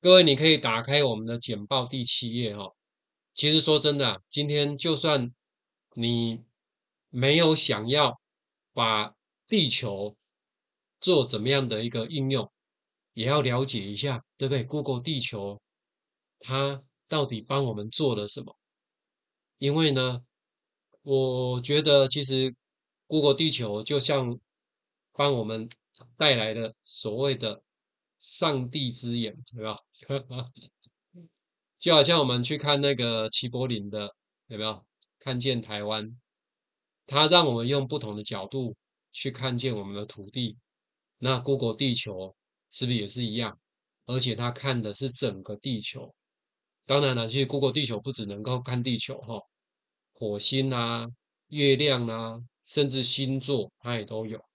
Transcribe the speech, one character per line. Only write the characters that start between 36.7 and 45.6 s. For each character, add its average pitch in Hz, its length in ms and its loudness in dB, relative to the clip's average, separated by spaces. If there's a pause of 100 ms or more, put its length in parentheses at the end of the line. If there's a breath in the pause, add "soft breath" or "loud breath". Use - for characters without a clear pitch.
它 151 220 4
让 170 200 8
我 123 60 2
们 117 140 -2
用 139 200 0
不 143 120 -6
同 107 160 -8
的 104 80 -8
角 101 240 -8
度 123 280 -6 (360)
去 - 200 -8
看 123 260 -4
见 120 180 -2
我 101 80 -8
们 101 120 -10
的 104 100 -8
土 101 240 -16
地。 117 280 -6 (640)
那 127 200 0
Google 127 360 0
地 131 200 0
球 95 400 -8 (360)
是 - 140 -6
不 120 60 -2
是 120 60 0
也 101 100 -4
是 123 160 -8
一 107 120 -4
样？ 113 240 -6 (460)
而 127 140 -4
且 123 160 0
它 120 160 -2
看 123 300 -2
的 104 120 -6
是 135 180 -6
整 101 320 -4
个 104 120 -10
地 113 260 -4